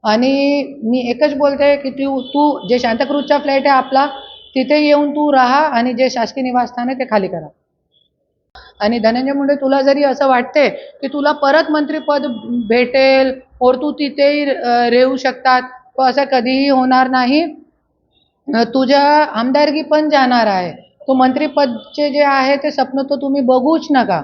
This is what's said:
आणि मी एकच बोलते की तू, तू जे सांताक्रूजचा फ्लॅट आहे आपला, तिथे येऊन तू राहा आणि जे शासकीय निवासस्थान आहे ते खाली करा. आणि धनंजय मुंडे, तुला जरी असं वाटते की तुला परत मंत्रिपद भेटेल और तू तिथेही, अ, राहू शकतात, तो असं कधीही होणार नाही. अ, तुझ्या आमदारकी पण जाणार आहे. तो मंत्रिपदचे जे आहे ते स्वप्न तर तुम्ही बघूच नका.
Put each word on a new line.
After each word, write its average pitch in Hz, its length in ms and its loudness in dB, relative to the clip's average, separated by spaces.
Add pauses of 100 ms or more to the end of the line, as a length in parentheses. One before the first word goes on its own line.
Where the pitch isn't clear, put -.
आणि 269 600 0 (200)
मी 247 260 -2
एकच 285 240 0
बोलते 285 420 2
की 277 140 -6
तू, 269 320 -4
तू 285 460 0
जे 240 120 2
सांताक्रूजचा 285 580 -2
फ्लॅट 277 240 0
आहे 285 80 2
आपला, 269 360 2 (500)
तिथे 269 240 2
येऊन 294 320 2
तू 294 220 0
राहा 262 280 4
आणि 254 320 0
जे 254 160 0
शासकीय 247 340 -4
निवासस्थान 247 460 -4
आहे 262 100 -6
ते 262 40 -4
खाली 202 240 -2
करा. 165 200 -10 (1300)
आणि 226 200 -2
धनंजय 240 320 0
मुंडे, 277 240 0
तुला 269 260 0
जरी 277 220 2
असं 277 240 0
वाटते 254 420 2
की - 380 -10
तुला 294 240 -2
परत 294 400 0
मंत्रिपद 302 540 -2 (440)
भेटेल 262 720 2 (220)
और 254 140 4
तू 294 160 -4
तिथेही, 285 580 0
अ, 269 160 -4
राहू 240 520 2
शकतात, 254 440 0
तो - 420 -6
असं 262 200 2
कधीही 262 460 0
होणार 262 400 2
नाही. 262 340 2 (1120)
अ, 233 80 2
तुझ्या 277 600 2
आमदारकी 294 580 0
पण 302 280 0
जाणार 247 380 2
आहे. 180 240 -2 (360)
तो 269 60 0
मंत्रिपदचे 277 960 0
जे 285 140 0
आहे 277 320 2
ते 294 160 -4
स्वप्न 262 300 -4
तर 277 140 -4
तुम्ही 277 260 -2
बघूच 254 500 0
नका. 196 320 0